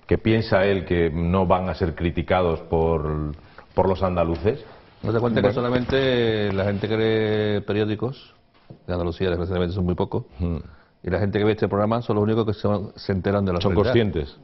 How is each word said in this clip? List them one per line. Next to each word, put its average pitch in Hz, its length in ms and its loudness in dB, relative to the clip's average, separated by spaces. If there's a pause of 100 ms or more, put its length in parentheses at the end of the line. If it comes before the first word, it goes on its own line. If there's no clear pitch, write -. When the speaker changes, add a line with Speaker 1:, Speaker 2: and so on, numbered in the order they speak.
Speaker 1:
¿Que 87 100 0
piensa 110 480 2
él 98 200 2
que 85 260 2
no 87 340 2
van 92 240 2
a 85 60 -4
ser 82 180 -2
criticados 87 680 0
por, 76 720 -2 (420)
por 92 120 2
los 92 140 0
andaluces? 90 580 0 (440)
Speaker 2:
¿No 107 100 -2
te 120 60 2
cuenta 120 200 0
que - 100 4
Speaker 1:
Bueno. 110 40 -2
Speaker 2:
solamente 123 1000 0
la 98 120 0
gente 101 240 0
que 110 100 0
lee 107 640 0
periódicos, 107 720 -4 (540)
de 90 60 -2
Andalucía 87 360 -2
desgraciadamente 90 460 -2
son 90 100 -2
muy 90 80 0
pocos, 104 300 -2 (160)
Speaker 1:
Mm. 85 180 -4 (460)
Speaker 2:
y 87 60 -6
la 87 100 0
gente 104 200 0
que 104 60 2
ve 107 60 4
este 104 160 0
programa 107 340 0
son 117 140 -2
los 104 80 2
únicos 110 220 0
que 107 80 -2
se, - 140 -4 (280)
se - 160 -6
enteran 98 340 0
de 92 80 0
la 87 80 0
Speaker 1:
Son 98 120 2
Speaker 2:
realidad? 104 200 4
Speaker 1:
conscientes. 98 500 0